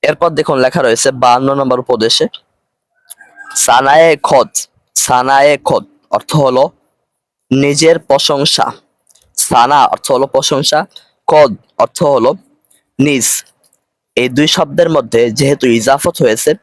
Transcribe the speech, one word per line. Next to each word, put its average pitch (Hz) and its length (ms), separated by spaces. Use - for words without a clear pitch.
এরপর 151 280
দেখুন 151 280
লেখা 127 240
রয়েছে 117 300
বাহান্ন 127 420
নম্বর 131 260
উপদেশে, 120 440
সানায়ে 139 540
খোদ, 127 280
সানায়ে 139 580
খোদ 104 200
অর্থ - 260
হলো 131 280
নিজের 143 480
প্রশংসা, 139 680
সানা 135 500
অর্থ - 260
হলো 131 140
প্রশংসা, 135 520
খোদ 151 240
অর্থ - 240
হলো 135 280
নিজ। 135 280
এই 123 120
দুই 127 200
শব্দের 165 420
মধ্যে 120 300
যেহেতু 139 360
ইজাফত 127 560
হয়েছে 117 280